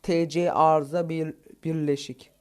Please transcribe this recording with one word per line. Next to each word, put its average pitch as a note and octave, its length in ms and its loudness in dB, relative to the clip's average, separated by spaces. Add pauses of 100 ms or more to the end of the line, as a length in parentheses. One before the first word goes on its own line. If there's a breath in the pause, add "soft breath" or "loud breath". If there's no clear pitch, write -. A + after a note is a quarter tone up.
T E3 280 0
C E3+ 220 0
Arıza D#3 580 2
bir, D#3+ 260 -4 (280)
Birleşik. D3 760 -4